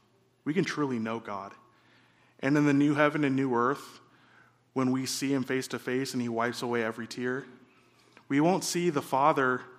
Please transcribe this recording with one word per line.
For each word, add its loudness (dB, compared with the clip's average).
We -4
can 0
truly -4
know -6
God. -10
And 2
in 4
the 4
new 4
heaven 2
and 2
new 0
earth, -2
when 0
we -2
see -2
him 0
face -2
to -6
face -4
and -4
he -4
wipes -2
away 0
every -6
tear, -6
we 2
won't 2
see 0
the 0
Father 2